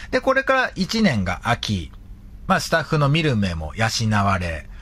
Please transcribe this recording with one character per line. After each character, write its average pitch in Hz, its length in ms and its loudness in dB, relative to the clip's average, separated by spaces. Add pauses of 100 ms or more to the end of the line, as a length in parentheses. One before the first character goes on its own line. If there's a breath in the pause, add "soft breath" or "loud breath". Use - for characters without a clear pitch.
で、 262 100 0
こ 262 140 4
れ 262 100 2
か 269 100 2
ら 254 220 2
一 202 280 0
年 123 200 4
が 90 200 -4
空 117 140 2
き、 90 340 -4 (560)
ま 185 80 4
あ、 165 40 2
ス - 120 -6
タ 165 80 4
ッ 151 40 -2
フ - 140 0
の 143 100 4
見 151 140 2
る 147 140 2
目 98 180 0
も 78 220 -8
養 110 100 0 (400)
わ 95 140 2
れ、 82 280 -6 (140 loud breath)